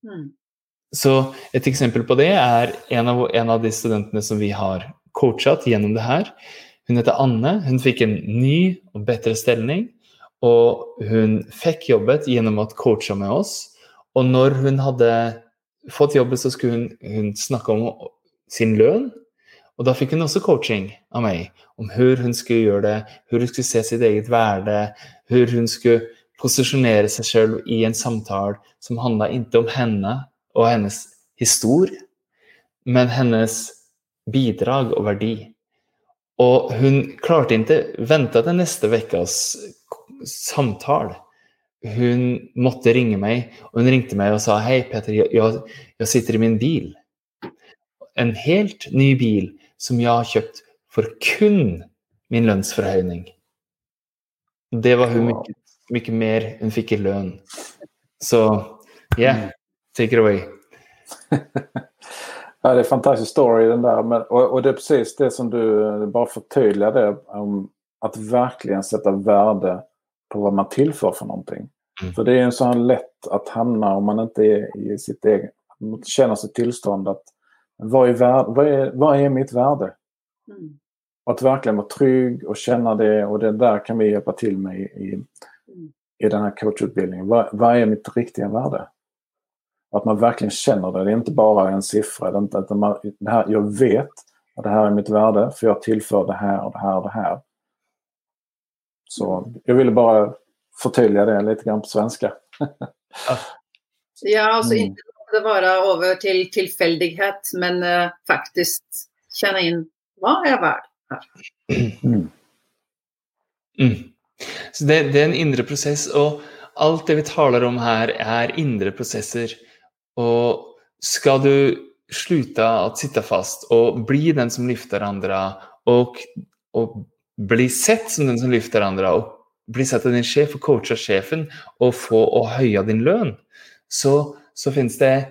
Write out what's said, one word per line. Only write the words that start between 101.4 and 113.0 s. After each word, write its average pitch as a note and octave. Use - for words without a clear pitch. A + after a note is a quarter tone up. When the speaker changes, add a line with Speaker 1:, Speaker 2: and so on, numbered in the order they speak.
Speaker 3:
lite G#2+
grann G#2+
på -
svenska. G#2
<laughs> C#3+
Speaker 2:
Ja. B2+
Speaker 1:
Ja, G#3+
alltså A3+
Speaker 3:
Mm. G#3+
Speaker 1:
inte G3
låta -
det G3
vara F#3
över F3+
till F#3
tillfällighet, F3+
men, F3+
eh, F3
faktiskt -
känna G3
in, E3+
vad D#4
är C#4
jag A3
värd D#3+
här? C3
Speaker 3:
Mm. G#2+